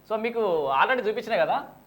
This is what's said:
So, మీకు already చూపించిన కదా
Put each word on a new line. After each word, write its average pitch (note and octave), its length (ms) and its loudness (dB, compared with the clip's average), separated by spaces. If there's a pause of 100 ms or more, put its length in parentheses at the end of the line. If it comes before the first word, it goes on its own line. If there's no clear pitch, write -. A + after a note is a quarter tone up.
(100)
So, G#3+ 60 -2
మీకు A3+ 240 -4 (400)
already A3 280 2
చూపించిన A3 280 -2
కదా F3+ 300 0 (200)